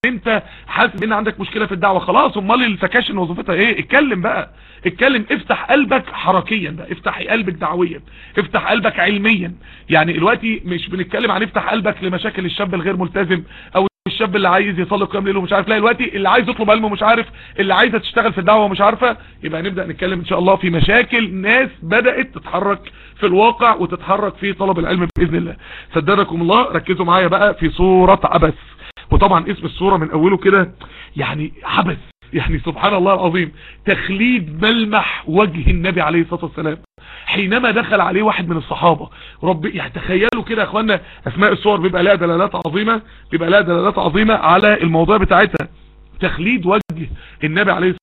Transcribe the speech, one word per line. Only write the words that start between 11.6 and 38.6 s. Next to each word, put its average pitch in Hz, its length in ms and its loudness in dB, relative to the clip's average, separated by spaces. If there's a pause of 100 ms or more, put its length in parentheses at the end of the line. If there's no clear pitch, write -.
قلبك 202 320 -2
لمشاكل 185 420 -6
الشاب 180 300 -4
الغير 185 220 -4
ملتزم 180 460 -2 (340)
او 190 100 2 (220)
الشاب 185 280 -2
اللي 185 120 2
عايز 190 300 2
يصلي 190 260 -2
قيام 196 200 -4
ليل 196 120 0
ومش 185 160 -2
عارف، 202 160 0
لا 220 100 2
دلوقتي 233 380 0
اللي 196 120 0
عايز 226 200 4
يطلب 220 220 -2
علم 220 140 4
ومش 208 180 -4
عارف، 226 240 2 (320)
اللي 196 160 0
عايزه 220 240 2
تشتغل 214 340 -2
في 196 60 -6
الدعوه 208 260 4
ومش 196 160 -2
عارفه، 220 360 2 (260)
يبقى 160 200 -6
نبدا 185 240 -4
نتكلم 185 320 -4
ان 175 80 -8
شاء 175 120 -2
الله 185 180 4
في 185 140 -2
مشاكل 208 640 2
ناس 220 340 0 (140)
بدات 220 520 0
تتحرك 190 580 -4 (280)
في 202 60 0
الواقع 226 480 4
وتتحرك 185 600 -4
في 196 160 -6
طلب 190 260 -2
العلم 175 300 -2 (100)
باذن 165 180 0
الله. 175 200 -6 (380)
صدقكم 170 480 0
الله، 208 200 4
ركزوا 180 420 -2
معايا 180 220 4
بقى 196 280 2
في 160 160 -2
سوره 185 540 4
عبس، 156 300 2 (560)
وطبعًا 185 420 4
اسم 165 140 -6
السوره 190 300 0
من 160 140 -2
اوله 175 260 4
كده 185 360 2 (440)
يعني 143 360 -6 (120)
عبس، 175 320 -2 (360)
يعني 139 260 0
سبحان 185 360 -2
الله 190 200 4
العظيم، 180 380 0 (340)
تخليد 196 800 -2
ملمح 220 640 0
وجه 165 420 2
النبي 175 300 0
عليه 165 220 2
الصلاه 170 220 -4
والسلام 156 340 -6 (480)
حينما 214 440 0
دخل 196 300 0
عليه 180 220 0
واحد 196 260 0
من 170 80 -2
الصحابه. 156 540 0 (340)